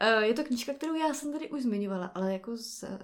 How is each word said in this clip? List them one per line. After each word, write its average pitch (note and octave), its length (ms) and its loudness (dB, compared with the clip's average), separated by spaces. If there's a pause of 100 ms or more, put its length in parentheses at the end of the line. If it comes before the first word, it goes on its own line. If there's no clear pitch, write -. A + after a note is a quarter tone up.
Eh, G#3+ 260 6
je A3+ 80 6
to D4+ 100 0
knížka, B3+ 300 -2
kterou D#4+ 200 -2
já D#4 200 2
jsem C#4+ 180 -4
tady D#4 180 -6
už C#4 120 -4
zmiňovala, G3+ 440 0
ale F#3+ 260 0
jako G3 240 -4
z-, - 280 -10 (200)